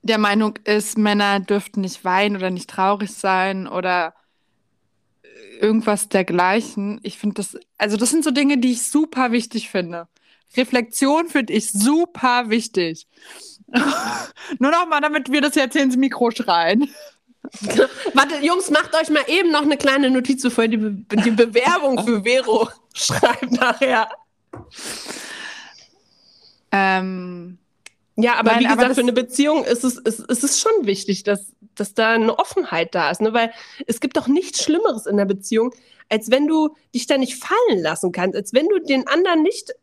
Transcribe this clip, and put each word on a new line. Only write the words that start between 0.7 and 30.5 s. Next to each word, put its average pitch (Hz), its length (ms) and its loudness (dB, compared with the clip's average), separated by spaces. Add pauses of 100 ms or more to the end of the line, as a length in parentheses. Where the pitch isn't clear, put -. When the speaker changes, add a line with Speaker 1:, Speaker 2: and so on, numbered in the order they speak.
Speaker 1:
Männer 208 440 2
dürften 202 400 -4
nicht 185 240 -8
weinen 196 320 0
oder 185 140 -4
nicht 175 200 -8
traurig 196 420 -2
sein 190 540 -2
oder 180 480 -4 (1500)
irgendwas 214 480 0
dergleichen. 196 920 0
Ich - 160 -12
find 202 200 -6
das, - 180 -10 (220)
also 208 180 -2
das 233 140 0
sind 311 140 0
so 311 60 0
Dinge, 277 280 2
die 247 140 2
ich 240 140 -4
super 262 460 0
wichtig 233 380 -4
finde. 170 360 -6 (500)
Reflexion 262 720 0
find 269 220 0
ich 220 220 -2
super 247 760 0
wichtig. 185 560 -2 (600)
<laughs> 330 920 -4
Nur 269 100 2
noch 339 180 2
mal, 302 120 0
damit 294 320 -2
wir 294 80 2
das 277 160 0
jetzt 269 160 0
hier 311 100 2
ins 254 140 2
Mikro 247 340 0
schreien. 196 580 0 (640)
Speaker 2:
<laughs> - 160 -10 (460)
Warte, 277 280 2
Jungs, 349 280 0
macht 302 240 0
euch 311 160 0
mal 302 180 2
eben 339 220 2
noch 302 120 0
eine 285 140 2
kleine 277 340 2
Notiz, 262 320 0
bevor 240 220 2
ihr 226 60 0
die 233 60 0
Be-, 208 400 -4
die 220 140 2
Bewerbung 240 720 2
für 226 180 0
Vero 240 460 2 (140)
<laughs> - 120 -20
schreibt - 580 0
nachher. 247 560 2 (2750)
Speaker 1:
Ähm, 185 840 -2 (580)
Speaker 2:
Ja, 233 200 2
aber 220 160 4
Speaker 1:
nein, 233 80 4
Speaker 2:
wie 254 60 4
Speaker 1:
aber 220 100 2
Speaker 2:
gesagt, 247 140 4
Speaker 1:
das 262 60 0
Speaker 2:
für 269 60 2
eine 247 100 2
Beziehung 269 520 2
ist 247 200 -2
es, 247 140 -2
ist, 226 220 -4
ist 233 240 -4
es - 160 0